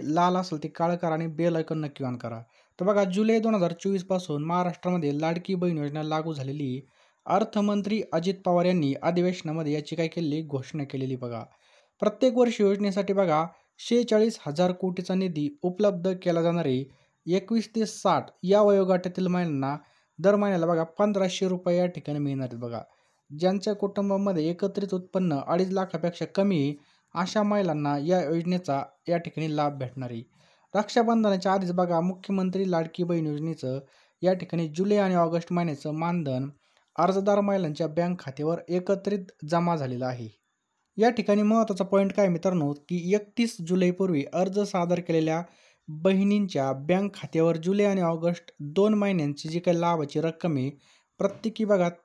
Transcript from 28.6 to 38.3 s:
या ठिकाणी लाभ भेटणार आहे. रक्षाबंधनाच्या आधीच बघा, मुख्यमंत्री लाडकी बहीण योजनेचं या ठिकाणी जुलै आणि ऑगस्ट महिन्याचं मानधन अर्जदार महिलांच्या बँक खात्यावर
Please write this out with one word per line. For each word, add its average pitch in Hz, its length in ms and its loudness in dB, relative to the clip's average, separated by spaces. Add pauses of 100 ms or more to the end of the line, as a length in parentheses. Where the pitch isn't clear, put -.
या 170 80 2
ठिकाणी 156 380 -4
लाभ 147 220 0
भेटणार 127 340 -8
आहे. 117 120 -10 (500)
रक्षाबंधनाच्या 214 800 2
आधीच 190 200 0
बघा, 175 280 0
मुख्यमंत्री 185 720 -2
लाडकी 165 320 -2
बहीण 170 240 0
योजनेचं 147 520 -4 (420)
या 185 120 2
ठिकाणी 170 340 -4
जुलै 196 300 0
आणि 190 180 2
ऑगस्ट 170 380 0
महिन्याचं 156 400 -2
मानधन 156 560 -2 (460)
अर्जदार 196 440 2
महिलांच्या 180 480 0
बँक 170 320 -2
खात्यावर 151 400 -4 (100)